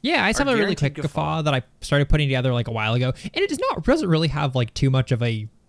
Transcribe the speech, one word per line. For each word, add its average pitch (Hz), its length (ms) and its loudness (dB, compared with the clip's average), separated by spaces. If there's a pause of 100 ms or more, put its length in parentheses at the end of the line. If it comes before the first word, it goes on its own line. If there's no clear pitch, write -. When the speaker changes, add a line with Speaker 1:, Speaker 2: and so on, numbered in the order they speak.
Speaker 1:
Yeah, 269 220 0
I 208 60 2
just 220 100 -2
Speaker 2:
Our 277 60 0
Speaker 1:
have 262 80 0
a 226 40 2
really 202 160 2
Speaker 2:
guaranteed 143 200 -2
Speaker 1:
quick - 0 - (100)
guffaw 156 340 -2
Speaker 2:
guffaw. 160 40 -2
Speaker 1:
that 147 120 0
I 127 80 -2 (180)
started 143 280 2
putting 147 200 4
together, 127 240 0
like, 120 160 -2
a 117 40 -6
while 110 220 -2
ago, 127 180 0 (100)
and - 140 -8
it 392 120 0
does 277 120 -4
not, 508 240 -2
doesn't 277 240 2
really 160 200 2
have, 143 280 -2
like, 120 180 -2
too 139 160 2
much 131 220 2
of 117 100 0
a 110 260 -2 (200)